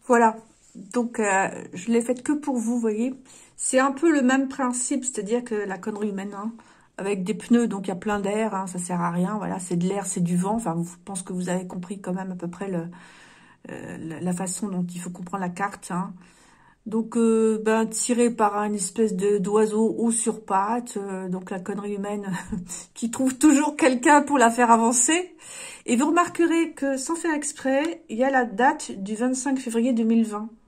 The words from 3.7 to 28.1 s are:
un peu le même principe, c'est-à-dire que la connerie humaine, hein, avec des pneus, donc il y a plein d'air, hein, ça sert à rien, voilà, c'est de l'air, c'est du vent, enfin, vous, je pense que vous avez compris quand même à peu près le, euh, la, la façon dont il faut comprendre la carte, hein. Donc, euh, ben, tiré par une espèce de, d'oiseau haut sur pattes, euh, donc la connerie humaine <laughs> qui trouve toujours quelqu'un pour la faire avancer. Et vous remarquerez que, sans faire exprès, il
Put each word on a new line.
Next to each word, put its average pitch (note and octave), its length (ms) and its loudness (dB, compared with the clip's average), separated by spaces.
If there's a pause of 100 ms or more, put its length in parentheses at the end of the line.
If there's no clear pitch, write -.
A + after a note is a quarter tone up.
un C4+ 100 4
peu D#4+ 220 4
le C#4+ 100 4
même C4 240 4
principe, B3+ 580 -4
c'est-à-dire G#3+ 380 -2
que A3+ 140 -6
la G3 200 -4
connerie G#3 340 -6
humaine, G3 240 -8
hein, G#3 180 -8 (460)
avec G3 260 -2
des G#3 100 -2
pneus, A#3 320 4
donc G3 200 -4
il - 20 -6
y G3 40 -4
a F#3 40 -6
plein G#3 240 -2
d'air, G#3 340 -2
hein, F#3+ 140 -4
ça F3+ 100 -8
sert F3 220 -4
à F3 100 0
rien, F3+ 280 0
voilà, F#3+ 200 -6
c'est F3+ 180 -4
de F3 120 2
l'air, G3 180 -2
c'est - 140 -4
du F3 160 0
vent, G3 180 2
enfin, A3+ 200 -4
vous, E3+ 100 -2
je - 200 -16
pense F#3+ 180 -8
que - 100 -10
vous F3+ 160 -4
avez F3+ 180 -2
compris F3+ 340 -10
quand F#3 120 -6
même F#3+ 180 -6
à F#3 60 -8
peu F3 120 -6
près G3 200 -8
le, E3+ 180 -4 (840)
euh, - 280 -12
la, D#3+ 220 -10
la F3+ 120 -2
façon F#3 360 -6
dont F3+ 160 -4
il F3 160 -10
faut F#3 100 -10
comprendre F3+ 320 -8
la F3+ 60 -2
carte, G3 420 -6
hein. F#3+ 220 -4 (720)
Donc, A3+ 320 -4
euh, A3 480 4
ben, A3 220 2
tiré A#3+ 440 2
par A3 260 2
une G#3 180 -2
espèce G#3 400 0
de, G3+ 240 2
d'oiseau G#3+ 600 2
haut A3+ 120 2
sur - 340 -2
pattes, G#3+ 520 -2
euh, F#3+ 320 -6
donc F3+ 240 -6
la F#3+ 80 -6
connerie G3+ 340 -6
humaine G3+ 320 -6 (380)
<laughs> - 300 -14
qui A#3 140 -4
trouve C4 300 -2
toujours D4 380 6
quelqu'un C#4+ 460 6
pour C#4+ 140 0
la A#3 140 8
faire A#3 220 4
avancer. B3 640 2 (500)
Et A#3+ 80 2
vous B3 120 4
remarquerez E4 680 2
que, C#4 240 -2
sans C4+ 180 -4
faire E4 200 -2
exprès, D4 720 -2
il A3 100 -6